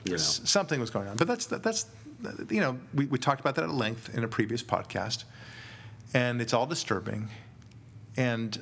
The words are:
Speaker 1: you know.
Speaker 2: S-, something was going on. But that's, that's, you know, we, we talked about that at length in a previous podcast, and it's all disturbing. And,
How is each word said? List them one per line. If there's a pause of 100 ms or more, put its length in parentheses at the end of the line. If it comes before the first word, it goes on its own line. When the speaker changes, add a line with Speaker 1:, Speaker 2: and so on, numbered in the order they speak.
Speaker 1:
you
know.
Speaker 2:
S-,
something
was
going
on.
But
that's,
that's, (640)
you
know, (160)
we,
we
talked
about
that
at
length
in
a
previous
podcast, (880)
and
it's
all
disturbing. (880)
And,